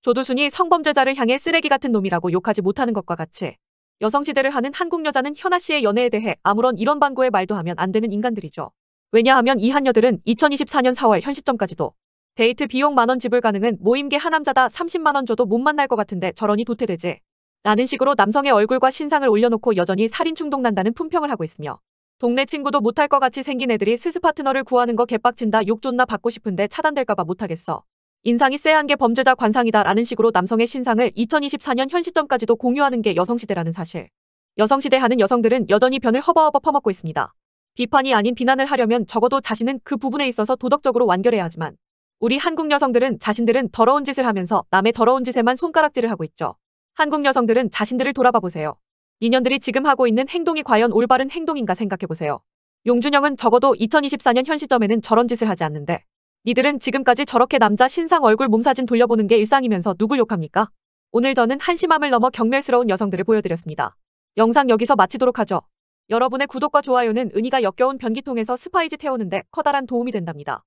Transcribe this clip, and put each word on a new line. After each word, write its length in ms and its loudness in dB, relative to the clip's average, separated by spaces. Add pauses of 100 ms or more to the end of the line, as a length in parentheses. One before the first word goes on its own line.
조두순이 480 0
성범죄자를 640 0
향해 220 0
쓰레기 300 -2
같은 240 0
놈이라고 400 -2
욕하지 280 -2
못하는 320 -2
것과 220 -6
같이 420 -10 (440)
여성시대를 500 0
하는 240 -4
한국 300 -4
여자는 320 -2
현아 240 -2
씨의 240 -2
연애에 240 2
대해 340 -2
아무런 340 2
이런 220 0
방구의 320 2
말도 240 0
하면 240 -4
안 140 -2
되는 180 0
인간들이죠. 640 -6 (400)
왜냐하면 480 4
이 100 2
한여들은 540 2
이천이십사 560 0
년 120 2
사월 280 2
현 140 -6
시점까지도 600 -4 (400)
데이트 320 0
비용 300 0
만 140 4
원 100 0
지불 200 0
가능은 400 0
모임계 360 0
하남자다. 540 2
삼십만 440 -2
원 100 0
줘도 200 0
못 140 0
만날 280 0
것 80 -2
같은데 380 -4
저러니 320 -2
도태되지. 560 -6 (420)
라는 240 2
식으로 300 0
남성의 340 2
얼굴과 400 4
신상을 380 0
올려놓고 480 2
여전히 320 0
살인 260 -4
충동 280 -4
난다는 320 0
품평을 360 -4
하고 140 -4
있으며 340 -12 (400)
동네 260 0
친구도 360 -2
못할 260 0
것 140 2
같이 240 -2
생긴 260 -4
애들이 260 0
스스 220 -6
파트너를 460 0
구하는 320 0
거 80 2
개빡친다. 640 -2
욕 120 -2
존나 240 0
받고 260 -4
싶은데 360 -4
차단될까봐 560 -2
못하겠어. 640 -8 (400)
인상이 320 2
쎄한 300 2
게 100 2
범죄자 380 2
관상이다. 480 2
라는 220 0
식으로 280 0
남성의 360 2
신상을 460 0
이천이십사 600 -2
년 160 -2
현 140 0
시점까지도 520 0
공유하는 460 0
게 140 0
여성시대라는 560 -4
사실. 360 -10 (500)
여성시대 380 2
하는 240 2
여성들은 500 2
여전히 280 4
변을 220 0
허버허버 400 2
퍼먹고 300 0
있습니다. 440 -6 (400)
비판이 400 0
아닌 220 2
비난을 280 2
하려면 420 0
적어도 340 0
자신은 420 -4
그 140 -6
부분에 320 -2
있어서 280 -2
도덕적으로 500 0
완결해야 380 2
하지만 320 -8 (440)
우리 180 0
한국 320 -4
여성들은 480 2
자신들은 520 0
더러운 340 2
짓을 200 -2
하면서 460 -2
남의 220 2
더러운 320 2
짓에만 320 0
손가락질을 520 0
하고 140 -6
있죠. 320 -8 (400)
한국 300 0
여성들은 480 2
자신들을 400 -4
돌아봐 260 2
보세요. 380 -6 (440)
니년들이 380 2
지금 280 -2
하고 200 2
있는 220 0
행동이 340 -2
과연 300 2
올바른 360 2
행동인가 460 -4
생각해 320 -6
보세요. 340 -6 (460)
용준영은 500 2
적어도 400 4
이천이십사 580 0
년 120 0
현 120 -2
시점에는 440 0
저런 240 2
짓을 220 -2
하지 160 -2
않는데 400 -6 (400)
니들은 360 0
지금까지 440 2
저렇게 340 2
남자 280 4
신상 380 0
얼굴 240 4
몸사진 360 2
돌려보는 440 2
게 100 4
일상이면서 560 0
누굴 240 0
욕합니까? 520 -2 (420)
오늘 220 0
저는 260 0
한심함을 500 0
넘어 200 2
경멸스러운 600 0
여성들을 340 -2
보여드렸습니다. 720 -2 (400)
영상 320 4
여기서 280 2
마치도록 420 0
하죠. 240 -2 (480)
여러분의 380 0
구독과 340 0
좋아요는 540 0
은희가 260 0
역겨운 360 0
변기통에서 580 -4
스파이즈 400 -2
태우는데 560 -4
커다란 340 -2
도움이 240 -2
된답니다. 560 -8